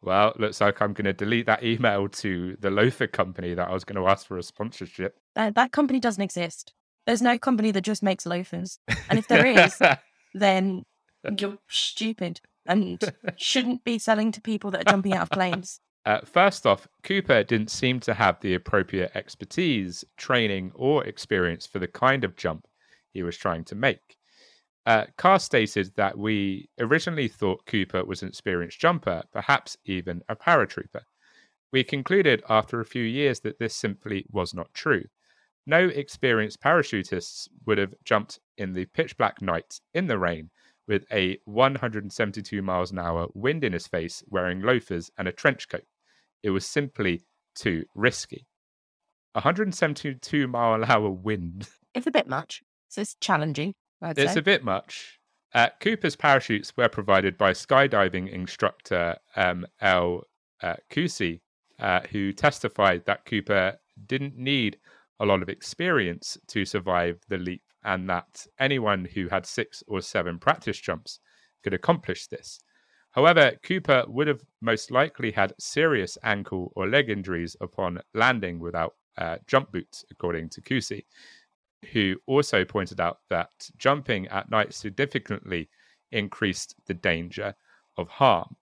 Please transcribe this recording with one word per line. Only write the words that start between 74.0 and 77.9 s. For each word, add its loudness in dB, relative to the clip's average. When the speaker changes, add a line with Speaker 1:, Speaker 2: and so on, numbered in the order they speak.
Speaker 1:
would 0
have -2
most 0
likely 0
had 0
serious 0
ankle -4
or -2
leg 2
injuries -4
upon -6